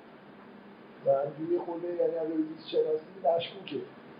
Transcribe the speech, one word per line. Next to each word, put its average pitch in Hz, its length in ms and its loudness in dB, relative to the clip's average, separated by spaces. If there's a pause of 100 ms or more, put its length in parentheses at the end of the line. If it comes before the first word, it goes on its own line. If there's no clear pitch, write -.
(1040)
و 135 60 6
همینجوری 151 480 2
خورده، 170 280 -4
یعنی 170 280 2
از 160 120 0
زیست 156 400 -2
شناسی 156 680 2
مشکوکه، - 460 -4 (380)